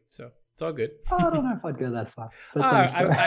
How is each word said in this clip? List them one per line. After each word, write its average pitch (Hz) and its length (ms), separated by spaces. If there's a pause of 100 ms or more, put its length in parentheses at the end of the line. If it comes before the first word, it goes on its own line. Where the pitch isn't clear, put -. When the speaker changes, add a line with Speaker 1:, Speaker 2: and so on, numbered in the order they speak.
Speaker 1:
So 120 220 (220)
it's - 80
all 165 120
good. - 180 (200)
Speaker 2:
I 349 180
don't 311 160
know 247 100
if - 100
I'd 139 140
go 127 120
that 117 220
far, 117 140 (260)
but - 100
Speaker 1:
Ah, 262 80
Speaker 2:
thanks, 185 220
Speaker 1:
I, 175 100 (240)